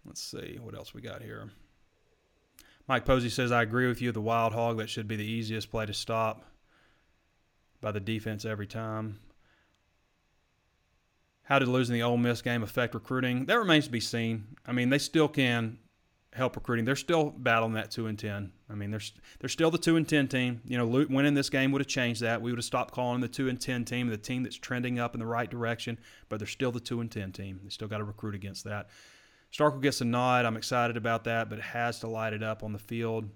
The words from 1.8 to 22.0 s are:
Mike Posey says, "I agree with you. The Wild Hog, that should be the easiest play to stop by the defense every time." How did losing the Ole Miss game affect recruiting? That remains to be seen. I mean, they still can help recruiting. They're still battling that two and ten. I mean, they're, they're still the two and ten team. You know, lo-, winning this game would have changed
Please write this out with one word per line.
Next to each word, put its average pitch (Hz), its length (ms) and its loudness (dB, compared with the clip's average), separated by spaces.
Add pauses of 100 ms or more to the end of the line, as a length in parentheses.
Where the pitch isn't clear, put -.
Mike 123 180 2
Posey 127 240 4
says, 120 220 0
"I 120 100 6
agree 120 260 2
with 123 140 0
you. 123 100 0
The 110 80 -4
Wild 113 340 2
Hog, 117 240 0
that 107 120 -4
should 110 180 -6
be 110 80 -4
the 107 80 -4
easiest 110 460 -4
play 110 160 -2
to 104 80 -4
stop 110 500 -2 (1400)
by 107 100 -4
the 104 80 -4
defense 107 460 -4
every 107 200 -6
time." 110 540 -6 (2250)
How 139 160 4
did 131 80 4
losing 123 260 4
the 117 80 2
Ole 120 160 2
Miss 120 240 2
game 120 220 0
affect 117 320 -2
recruiting? 127 500 0
That 214 140 4
remains 160 260 6
to 120 60 -10
be 120 80 0
seen. 113 680 -2
I 123 60 -8
mean, 123 180 4
they 143 80 6
still 151 300 4
can 120 500 0 (560)
help 127 220 0
recruiting. 117 280 0
They're 135 140 2
still 160 320 2
battling 113 440 2
that 110 180 -4
two 113 160 -4
and 107 120 -4
ten. 101 320 -4 (180)
I 110 40 -12
mean, 104 180 -6
they're, 107 80 -4 (400)
they're 135 80 -4
still 160 240 4
the 170 60 2
two 165 180 4
and 156 140 2
ten 139 180 4
team. 123 380 0
You 123 120 -2
know, 120 80 2
lo-, 127 220 4
winning 143 280 4
this 139 140 2
game 135 220 2
would 139 80 2
have 139 80 -2
changed 120 340 0